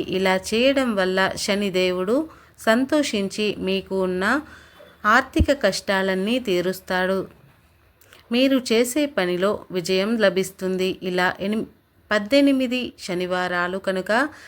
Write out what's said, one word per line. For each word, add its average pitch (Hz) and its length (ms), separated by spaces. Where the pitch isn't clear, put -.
ఇలా 185 280
చేయడం 247 580
వల్ల 190 420
శనిదేవుడు 185 800
సంతోషించి 226 880
మీకు 190 460
ఉన్న 185 200
ఆర్థిక 254 460
కష్టాలన్నీ 190 880
తీరుస్తాడు. 185 800
మీరు 262 260
చేసే 247 480
పనిలో 185 460
విజయం 185 460
లభిస్తుంది. 185 720
ఇలా 180 260
ఎనిమ్-, 214 300
పద్దెనిమిది 262 680
శనివారాలు 180 800
కనుక 185 340